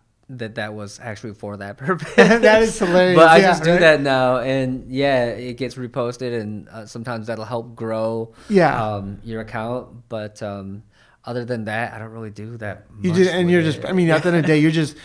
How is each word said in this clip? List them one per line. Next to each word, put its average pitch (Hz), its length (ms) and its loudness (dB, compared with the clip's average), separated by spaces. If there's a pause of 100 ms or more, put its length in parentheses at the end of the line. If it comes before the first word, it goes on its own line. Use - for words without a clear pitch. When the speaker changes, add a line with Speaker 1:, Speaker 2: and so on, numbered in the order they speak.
(300)
Speaker 1:
that 120 260 -12
that 107 180 -8
was 104 280 -14
actually 110 320 -12
for 101 240 -12
that 101 200 -12
<laughs> 131 80 -14
purpose. 175 280 -6
Speaker 2:
<laughs> - 20 -16
That 220 460 6
is 226 180 0
hilarious. 180 380 4
Speaker 1:
But 165 120 10
I 165 80 8
Speaker 2:
Yeah, 190 100 6
Speaker 1:
just 160 160 2
do 165 80 4
Speaker 2:
right? 175 100 4
Speaker 1:
that 156 200 6
now, 127 380 2
and 127 520 -2
yeah, 131 340 0
it 120 320 -8
gets 123 180 -6
reposted, 120 640 -6
and, 107 300 -10
uh, 107 160 -18
sometimes 113 420 -10
that'll 110 180 -8
help 117 300 -8
grow, 113 580 -6 (140)
Speaker 2:
Yeah. 131 480 2
Speaker 1:
um, 98 280 -10
your 113 180 -10
account. 117 640 -10
But, 107 340 -12
um, 101 420 -12 (420)
other 123 180 -8
than 113 220 -6
that, 110 280 -6
I 110 60 -14
don't 110 120 -14
really 113 200 -14
do 107 260 -14
that 104 280 -12 (160)
Speaker 2:
You 180 80 -2
Speaker 1:
much 170 80 0
Speaker 2:
just, 185 140 4
and 180 160 0
Speaker 1:
with 175 60 2
Speaker 2:
you're 175 80 4
just, 156 180 -2
Speaker 1:
it. - 60 -10
Speaker 2:
I 147 60 -6
mean, 180 180 2
at 156 140 4
the 180 60 0
end 170 80 2
of 156 60 2
the - 40 0
Speaker 1:
<laughs> 156 60 4
Speaker 2:
day, 151 60 4
you're 156 120 4
just, 156 340 -2